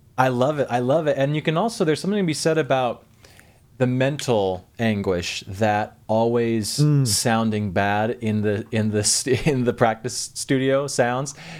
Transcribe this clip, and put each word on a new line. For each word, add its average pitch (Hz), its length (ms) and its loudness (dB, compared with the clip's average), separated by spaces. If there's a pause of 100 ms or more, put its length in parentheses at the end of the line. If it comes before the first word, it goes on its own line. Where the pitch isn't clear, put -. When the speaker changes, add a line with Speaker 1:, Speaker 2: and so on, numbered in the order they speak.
(180)
Speaker 1:
I 131 80 4
love 131 320 2
it. 127 100 0
I 120 120 0
love 147 260 0
it. 139 100 2
And 139 200 0
you 156 40 -2
can 156 160 -2
also, 202 280 -2
there's 151 160 2
something 202 200 -2
to 185 60 0
be 156 80 -2
said 160 240 0
about 131 480 -2 (720)
the 127 80 2
mental 123 800 0 (100)
anguish 98 720 -2
that 104 480 0 (100)
always 113 720 0
Speaker 2:
Mm. 147 260 4
Speaker 1:
sounding 110 640 0
bad 104 380 0 (100)
in 107 220 0
the, 104 280 0
in 110 200 0
the 104 120 2
st-, - 440 0
<laughs> - 0 -
in 131 180 2
the 120 80 2
practice - 640 -2
studio 135 520 0
sounds. 127 480 -2 (260)